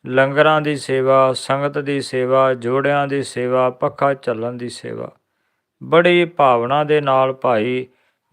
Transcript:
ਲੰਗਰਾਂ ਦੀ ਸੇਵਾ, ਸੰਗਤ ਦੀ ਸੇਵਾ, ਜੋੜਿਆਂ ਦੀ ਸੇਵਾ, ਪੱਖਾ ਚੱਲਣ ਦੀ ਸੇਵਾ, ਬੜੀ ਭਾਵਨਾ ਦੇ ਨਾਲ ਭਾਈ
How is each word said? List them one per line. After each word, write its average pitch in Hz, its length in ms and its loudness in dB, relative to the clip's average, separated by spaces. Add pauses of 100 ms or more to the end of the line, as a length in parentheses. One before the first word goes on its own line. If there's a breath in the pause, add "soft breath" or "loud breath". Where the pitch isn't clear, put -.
ਲੰਗਰਾਂ 139 540 2
ਦੀ 147 160 -2
ਸੇਵਾ, 131 560 2
ਸੰਗਤ 143 460 -4
ਦੀ 139 220 -4
ਸੇਵਾ, 131 540 0
ਜੋੜਿਆਂ 135 520 -2
ਦੀ 139 160 -4
ਸੇਵਾ, 127 480 -2
ਪੱਖਾ 139 440 -2
ਚੱਲਣ 120 380 -6
ਦੀ 123 160 -10
ਸੇਵਾ, - 480 -12 (680)
ਬੜੀ 175 420 4
ਭਾਵਨਾ 139 600 2
ਦੇ 151 160 2
ਨਾਲ 135 320 0
ਭਾਈ 127 540 -2 (460)